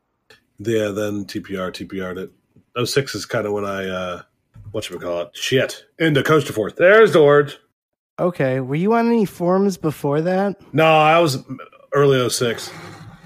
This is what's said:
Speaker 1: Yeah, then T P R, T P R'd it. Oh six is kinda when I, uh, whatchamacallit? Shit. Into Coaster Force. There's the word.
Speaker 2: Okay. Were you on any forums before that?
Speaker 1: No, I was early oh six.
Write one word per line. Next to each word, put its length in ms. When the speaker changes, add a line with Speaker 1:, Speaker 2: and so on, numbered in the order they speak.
Speaker 1:
Yeah, 300
then 360
T 140
P 180
R, 140
T 140
P 160
R'd 160
it. 140
Oh 100
six 280
is 140
kinda 240
when 140
I, 220
uh, 340
whatchamacallit? 580
Shit. 520
Into 240
Coaster 320
Force. 200
There's 400
the 100
word. 300
Speaker 2:
Okay. 400
Were 160
you 180
on 140
any 180
forums 520
before 440
that? 360
Speaker 1:
No, 120
I 340
was 240
early 260
oh 80
six. 420